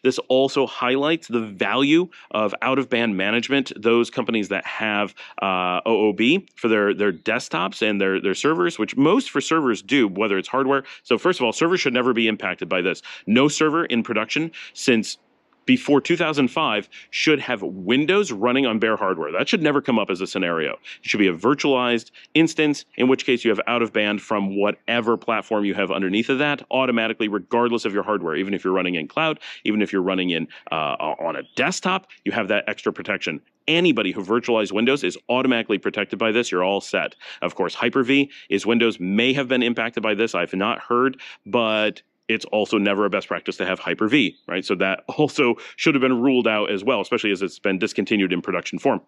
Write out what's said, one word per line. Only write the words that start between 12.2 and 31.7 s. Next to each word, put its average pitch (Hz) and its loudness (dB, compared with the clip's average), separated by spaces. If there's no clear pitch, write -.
impacted 95 -4
by 92 0
this. 87 -2
No 123 6
server 156 2
in 117 -2
production 113 -2
since - 0
before 254 4
two 170 0
thousand 147 0
five 117 -2
should 147 2
have 117 -4
Windows 131 0
running 123 0
on 110 0
bare 110 2
hardware. 82 -2
That 98 -2
should 185 2
never 143 2
come 123 0
up 98 -2
as 90 -2
a 95 -2
scenario. 85 -2
It - -10
should - -2
be 98 6
a 87 2
virtualized 123 0
instance, 156 2
in 127 2
which 131 2
case 123 0
you 113 4
have 104 2
out 117 0
of 110 -2
band 104 0
from 98 -2
whatever 110 0
platform 107 -2
you 95 0
have 98 -2
underneath 98 0
of 135 0
that, 147 -2
automatically, 117 0
regardless 117 0
of 98 -2
your 98 0
hardware. 87 -2
Even 98 -2
if 85 -6
you're 92 0
running 90 0
in 76 -6
cloud, 156 -2
even 107 0
if 92 -2
you're 95 0
running 92 0
in, 82 -2
uh, 76 -2
on 82 -4
a 69 -8
desktop, 185 -2